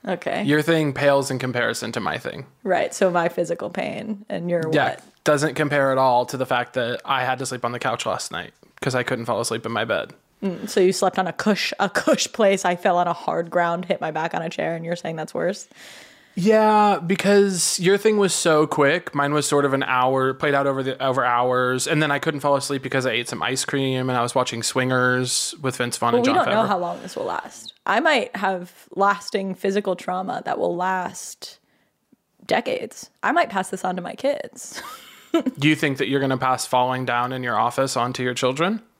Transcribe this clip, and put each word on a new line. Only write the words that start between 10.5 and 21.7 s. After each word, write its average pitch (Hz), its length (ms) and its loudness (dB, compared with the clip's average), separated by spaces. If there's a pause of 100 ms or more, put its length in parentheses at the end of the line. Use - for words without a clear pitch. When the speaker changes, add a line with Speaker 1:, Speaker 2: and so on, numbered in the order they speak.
Speaker 1:
so - 120 0
you 185 120 6
slept 190 260 0
on 185 80 0
a 165 60 -6
cush-, - 460 0
a 196 100 0
cush - 440 0
place. 196 320 2
I 180 120 2
fell 180 220 2
on 175 80 2
a 170 60 -2
hard 170 380 -4
ground, 170 340 0
hit 180 160 0
my 160 100 -4
back 156 240 -4
on 165 80 -2
a 170 80 -6
chair, 165 240 -4
and 165 100 -8
you're 175 120 -4
saying 170 200 -8
that's 156 180 -8
worse? 175 340 -4 (640)
Speaker 2:
Yeah, 214 640 6
because 190 800 2
your 190 200 4
thing 214 180 2
was 196 180 2
so 156 320 4
quick. 151 480 2
Mine 143 200 2
was 147 120 2
sort 143 200 4
of 135 80 2
an 135 80 0
hour, 131 500 2
played 143 220 0
out 139 120 2
over 135 160 0
the, 131 220 -4
over 131 200 2
hours, 127 600 2